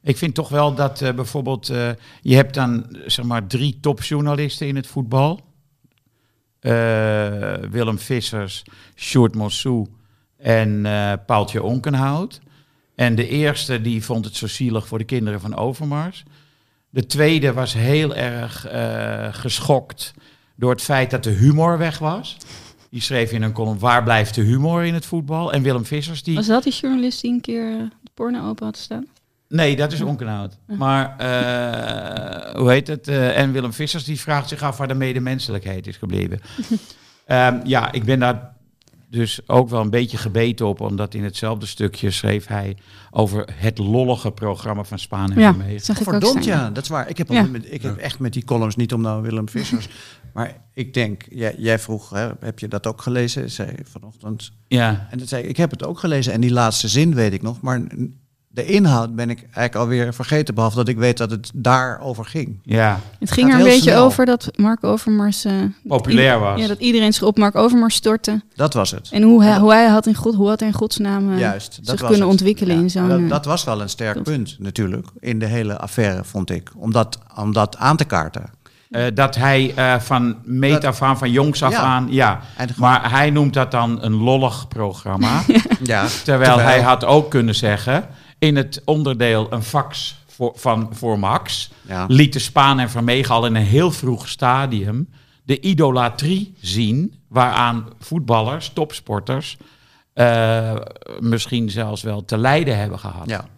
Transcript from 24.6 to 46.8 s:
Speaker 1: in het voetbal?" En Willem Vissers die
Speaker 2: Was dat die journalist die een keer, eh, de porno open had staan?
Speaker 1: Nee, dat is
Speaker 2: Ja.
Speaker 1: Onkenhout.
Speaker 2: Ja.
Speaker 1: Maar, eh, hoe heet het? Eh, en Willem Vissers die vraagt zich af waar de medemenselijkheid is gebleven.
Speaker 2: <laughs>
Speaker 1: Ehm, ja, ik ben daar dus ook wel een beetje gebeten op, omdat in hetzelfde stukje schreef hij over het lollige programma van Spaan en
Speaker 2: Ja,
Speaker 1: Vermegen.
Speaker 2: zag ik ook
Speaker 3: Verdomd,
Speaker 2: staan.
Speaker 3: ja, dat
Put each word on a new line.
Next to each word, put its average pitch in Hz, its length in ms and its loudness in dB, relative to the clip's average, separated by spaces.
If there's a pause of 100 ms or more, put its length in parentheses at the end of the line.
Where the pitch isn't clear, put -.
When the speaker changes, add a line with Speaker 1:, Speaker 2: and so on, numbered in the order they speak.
Speaker 1:
in 170 100 0
het 165 120 -4
voetbal?" 160 480 -4
En 139 80 0
Willem 123 240 0
Vissers 147 380 -8
die 165 120 -2
Speaker 2:
Was 208 120 0
dat 233 160 2
die 269 100 -2
journalist 254 480 -2
die 240 120 -4
een 240 80 -2
keer, 226 300 -6
eh, 220 60 -6 (260)
de - 100 -20
porno 240 360 -6
open 220 160 -8
had 214 120 -8
staan? 240 280 -12 (440)
Speaker 1:
Nee, 147 260 2
dat 143 160 -2
is 151 80 -4
Speaker 2:
Ja. - 60 -2
Speaker 1:
Onkenhout. 110 520 -6 (100)
Speaker 2:
Ja. 208 80 -8
Speaker 1:
Maar, 135 420 0
eh, 120 1400 -4
hoe 123 120 4
heet 135 160 4
het? 151 200 -8
Eh, 131 300 0
en 135 140 2
Willem 123 220 -4
Vissers 147 300 -6
die 147 160 -6
vraagt 143 300 -4
zich 139 120 -10
af 143 160 -6
waar 139 100 -4
de 131 60 -4
medemenselijkheid 127 960 -4
is 101 100 -14
gebleven. 95 420 -4 (180)
Speaker 2:
<laughs> 233 180 -4 (500)
Speaker 1:
Ehm, 127 380 2
ja, 123 280 0
ik 120 120 -4
ben 127 160 2
daar 123 360 -2 (540)
dus 117 380 -4
ook 123 220 2
wel 117 120 -2
een 107 80 0
beetje 120 280 -2
gebeten 113 500 -2
op, 98 140 -4
omdat 101 320 -6
in 107 100 -6
hetzelfde 107 420 -6
stukje 101 460 -4
schreef 101 360 -2
hij 101 300 -8 (340)
over 104 440 0
het 110 220 -2
lollige 113 540 0
programma 101 520 -8
van 98 160 -10
Spaan 98 320 -4
en 226 80 2
Speaker 2:
Ja, 208 140 8
Speaker 1:
Vermegen. 101 320 -4
Speaker 2:
zag 208 140 -2
ik 208 80 -2
ook 185 60 -2
Speaker 3:
Verdomd, 214 300 2
Speaker 2:
staan. 175 160 0
Speaker 3:
ja, 117 100 -2
dat 110 140 -8